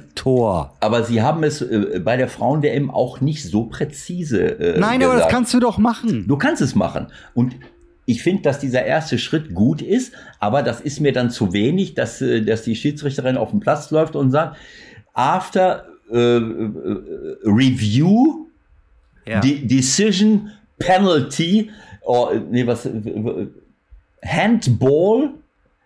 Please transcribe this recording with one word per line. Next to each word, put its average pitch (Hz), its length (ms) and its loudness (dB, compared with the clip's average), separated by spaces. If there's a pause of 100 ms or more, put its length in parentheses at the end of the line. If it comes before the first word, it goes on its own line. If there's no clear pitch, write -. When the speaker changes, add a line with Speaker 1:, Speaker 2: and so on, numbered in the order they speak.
(160)
Speaker 1:
Tor. 110 640 0
Speaker 2:
aber 110 240 0
sie 110 180 0
haben 156 220 0
es, 151 180 -2
äh, 101 420 -2
bei 120 140 0
der 127 100 0
Frauen-W 143 400 -2
M 143 240 0
auch - 300 -2
nicht 147 220 -2
so 104 220 0
präzise, 147 960 -4
äh, - 200 0
Speaker 1:
Nein, 220 220 2
aber 262 120 4
das 240 80 4
Speaker 2:
gesagt. - 100 4
Speaker 1:
kannst 240 240 0
du 247 40 6
doch 233 180 0
machen. 214 500 0
Speaker 2:
Du 139 100 2
kannst 285 240 0
es - 140 0
machen. - 320 -2 (260)
Und 123 220 0 (500)
ich 117 160 -2
finde, 190 220 0
dass 135 160 0
dieser 127 260 -2
erste 156 320 -2
Schritt - 380 -4
gut 127 260 2
ist, 220 320 -2 (260)
aber 135 220 0
das 123 200 -4
ist 143 180 -8
mir 143 140 2
dann 123 180 0
zu 101 220 -2
wenig, 143 420 0
dass, - 260 -4
äh, 123 220 0
dass 110 200 -2
die 113 120 -2
Schiedsrichterin 135 640 -4
auf 110 140 -4
den 104 80 0
Platz 151 300 -2
läuft 156 260 0
und 139 160 2
sagt, 151 260 -2 (560)
after, 175 720 0 (260)
äh, 117 60 0
äh, 120 240 4 (1040)
review, 131 1000 4 (800)
Speaker 1:
Ja. 110 120 -2
Speaker 2:
de-, 143 260 0
decision, 196 840 2 (280)
penalty, 185 920 2 (300)
or, 120 320 2 (180)
nee, 120 160 0
was, 117 180 -2
äh, 107 640 -6 (760)
Handball, 175 1080 2 (540)